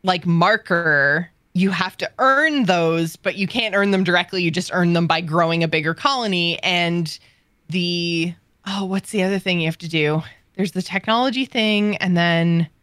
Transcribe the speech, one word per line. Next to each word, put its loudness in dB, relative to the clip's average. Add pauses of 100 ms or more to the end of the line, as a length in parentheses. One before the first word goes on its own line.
like, 0
marker, 2 (280)
you 2
have -4
to -6
earn 2
those, 2
but -6
you -2
can't -4
earn 2
them 2
directly. 0
You 0
just -4
earn 2
them 2
by 0
growing 0
a 0
bigger -2
colony. -2
And -2 (520)
the, -4 (320)
oh, -6
what's -6
the -2
other -2
thing -2
you 0
have -4
to -12
do? 0 (340)
There's -4
the -4
technology -2
thing, 0
and 0
then 2 (140)